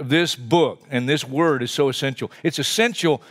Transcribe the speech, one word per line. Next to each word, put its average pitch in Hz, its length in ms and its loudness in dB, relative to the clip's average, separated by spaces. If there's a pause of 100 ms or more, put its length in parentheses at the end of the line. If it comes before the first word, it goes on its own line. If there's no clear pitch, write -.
this 147 340 2
book 127 560 0
and 123 180 -2
this 147 160 0
word 139 380 0
is 120 80 -4
so 143 180 2
essential. 131 440 -4 (100)
It's 160 160 -2
essential 170 720 0